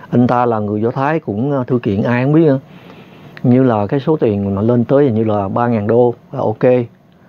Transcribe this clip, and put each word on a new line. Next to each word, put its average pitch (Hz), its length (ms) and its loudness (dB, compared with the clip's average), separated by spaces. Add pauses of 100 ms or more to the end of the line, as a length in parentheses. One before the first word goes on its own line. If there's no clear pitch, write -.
(120)
anh 123 160 2
ta 123 180 2
là 117 140 0
người 107 220 -4
Do 113 100 0
Thái 143 280 -2
cũng, 117 320 -4
ờ, 135 120 -2
thư 123 160 -2
kiện 104 220 -2
ai 123 220 0
không 143 100 0
biết 160 120 4
nữa. 135 140 2 (840)
Như 127 200 4
là 107 240 2
cái 143 120 -2
số 156 180 0
tiền 101 380 -2
mà 98 60 -2
lên 120 240 0
tới 143 200 2
hình 120 100 0
như 110 80 0
là 104 240 -2
ba 120 200 -2
ngàn 110 200 -2
đô 120 260 2 (180)
là 139 80 -8
ok, - 240 -4 (640)